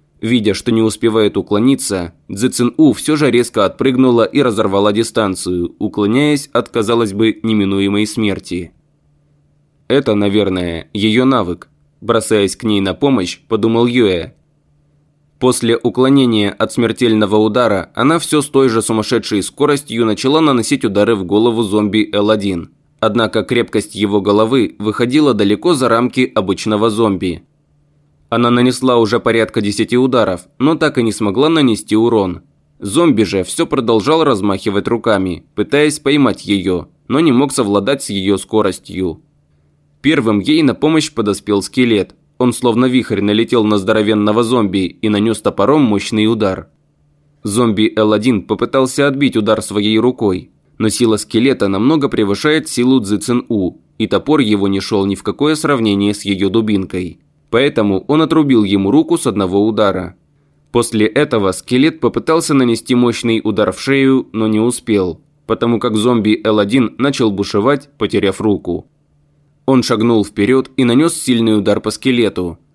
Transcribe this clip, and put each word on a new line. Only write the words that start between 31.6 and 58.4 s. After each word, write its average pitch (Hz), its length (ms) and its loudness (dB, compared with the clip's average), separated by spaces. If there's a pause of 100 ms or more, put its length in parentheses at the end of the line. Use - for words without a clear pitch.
урон. 107 460 0 (380)
Зомби 117 420 2
же 92 220 0
всё 165 220 -4
продолжал 120 580 0
размахивать 101 640 -2
руками, 98 560 -2 (100)
пытаясь 143 460 0
поймать 139 440 0
её, 90 440 -2 (200)
но 127 120 0
не 165 120 2
мог 131 200 2
совладать 101 500 0
с - 80 -10
её 98 260 0
скоростью. 92 840 -4 (840)
Первым 113 360 2
ей 156 220 0
на 131 120 2
помощь 156 360 0
подоспел 104 520 -2
скелет. 113 520 0 (220)
Он 123 160 0
словно 120 320 0
вихрь 117 380 0
налетел 110 420 2
на 107 140 2
здоровенного 107 640 2
зомби 104 580 -2
и 110 80 -2
нанёс 107 320 0
топором 110 400 2
мощный 107 460 0
удар. 107 420 -2 (760)
Зомби 107 540 0
Л 110 160 2
один 107 300 0
попытался 131 640 -2
отбить 139 260 0
удар 107 280 0
своей 104 360 0
рукой, 110 520 0 (260)
но 110 140 0
сила 110 260 2
скелета 113 520 0
намного 135 420 0
превышает 113 580 -2
силу 127 320 2
Цзы 104 160 -2
Цин 120 320 -4
У, 98 280 -2 (200)
и 110 100 -2
топор 143 340 0
его 104 280 0
не 98 120 -2
шёл 98 260 -2
ни 101 80 0
в - 80 -8
какое 143 320 -2
сравнение 110 580 0
с 101 140 -10
её 98 240 -2
дубинкой. 95 720 -2 (280)
Поэтому 113 580 0
он 151 140 2
отрубил 147 440 2